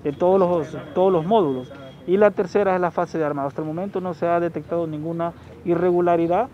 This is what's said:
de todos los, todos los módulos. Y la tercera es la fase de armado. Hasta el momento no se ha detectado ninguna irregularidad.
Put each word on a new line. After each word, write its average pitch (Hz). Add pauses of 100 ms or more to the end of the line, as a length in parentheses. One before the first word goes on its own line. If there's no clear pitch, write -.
de 147
todos 180
los, 175 (160)
todos 185
los 160
módulos. 143 (340)
Y 180
la 208
tercera 196
es 180
la 175
fase 175
de 160
armado. 143
Hasta 131
el 156
momento 180
no 180
se 170
ha 170
detectado 170
ninguna 165 (320)
irregularidad. 175